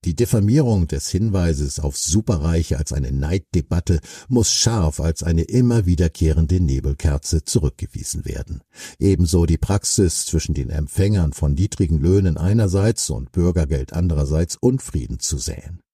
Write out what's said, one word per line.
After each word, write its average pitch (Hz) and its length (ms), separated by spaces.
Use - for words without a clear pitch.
Die 85 120
Diffamierung 110 720
des - 220
Hinweises 87 680
auf 71 180
Superreiche 85 800
als 73 160
eine 67 200
Neiddebatte 85 880
muss 123 220
scharf 85 480
als 80 240
eine 82 200
immer 120 440
wiederkehrende 82 720
Nebelkerze 69 880
zurückgewiesen - 800
werden. - 380
Ebenso 87 480
die 80 120
Praxis, - 680
zwischen 78 280
den 67 160
Empfängern 82 600
von 71 220
niedrigen 82 460
Löhnen 92 360
einerseits 98 760
und 62 200
Bürgergeld 80 640
andererseits 80 640
Unfrieden 76 640
zu - 180
säen. 78 400